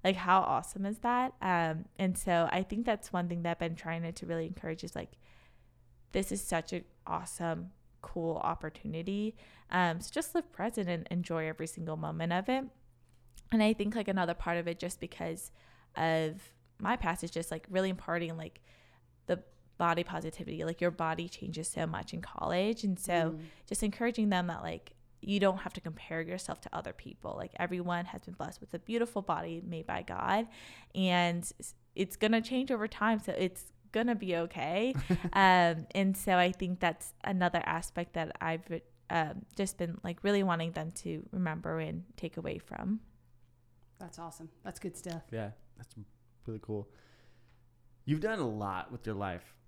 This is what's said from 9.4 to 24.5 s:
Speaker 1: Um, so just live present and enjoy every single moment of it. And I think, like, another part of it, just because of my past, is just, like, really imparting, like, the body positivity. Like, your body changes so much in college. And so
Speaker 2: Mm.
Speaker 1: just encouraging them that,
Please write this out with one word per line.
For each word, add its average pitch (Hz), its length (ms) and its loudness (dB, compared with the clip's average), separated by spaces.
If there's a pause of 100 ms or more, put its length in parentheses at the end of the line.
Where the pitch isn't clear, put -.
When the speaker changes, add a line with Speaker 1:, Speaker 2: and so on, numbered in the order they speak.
Speaker 1:
Um, 175 320 2
so - 100 -10
just 320 220 -4
live - 180 0
present 202 380 -2
and 170 220 -2
enjoy 170 360 0
every 160 200 -4
single 160 300 -6
moment 160 360 -2
of 190 160 0
it. 262 160 2 (840)
And 220 100 6
I 214 120 6
think, 208 220 0
like, 214 120 -2
another 185 260 2
part 170 240 -2
of 170 100 -2
it, 170 120 -4
just 180 200 -6
because 170 520 -8 (440)
of 160 460 2 (380)
my 220 160 0
past, 175 280 0
is 170 80 -6
just, 165 200 -4
like, 160 180 -8
really 190 200 2
imparting, 175 480 -2
like, 160 240 -12 (680)
the 180 160 2 (340)
body 170 260 4
positivity. 160 600 -6
Like, 165 180 -2
your 175 100 4
body 165 380 -2
changes 160 380 -6
so - 180 -2
much - 280 -6
in 175 80 -6
college. 196 600 0
And 185 140 2
so 170 340 2
Speaker 2:
Mm. 156 80 -6 (280)
Speaker 1:
just - 160 -2
encouraging 220 460 2
them 180 180 4
that, 170 160 -4